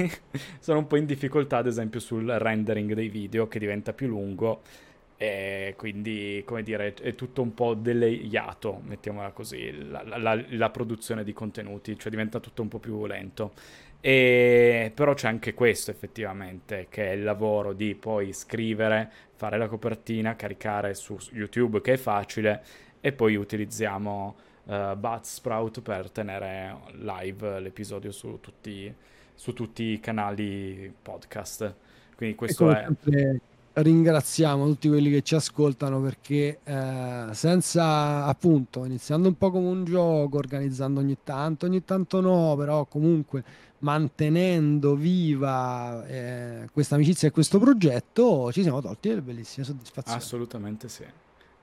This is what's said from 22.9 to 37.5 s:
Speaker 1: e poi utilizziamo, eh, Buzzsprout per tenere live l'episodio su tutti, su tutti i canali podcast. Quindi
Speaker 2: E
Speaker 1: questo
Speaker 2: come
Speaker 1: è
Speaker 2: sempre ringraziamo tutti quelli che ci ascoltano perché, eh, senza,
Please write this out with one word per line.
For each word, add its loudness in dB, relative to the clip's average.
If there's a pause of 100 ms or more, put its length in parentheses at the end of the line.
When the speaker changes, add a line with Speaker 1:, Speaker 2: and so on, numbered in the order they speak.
Speaker 1:
e 0
poi 4
utilizziamo, -4 (320)
eh, -4
Buzzsprout -6
per -6
tenere -8 (240)
live -6
l'episodio -10
su -14
tutti, -14 (420)
su -10
tutti -6
i -2
canali -6
podcast. -10 (400)
Quindi -6
Speaker 2:
E -20
Speaker 1:
questo 2
Speaker 2:
come 6
Speaker 1:
è -8
Speaker 2:
sempre 2 (360)
ringraziamo 6
tutti 2
quelli 6
che 4
ci 0
ascoltano 2
perché, -2
eh, -6
senza, 2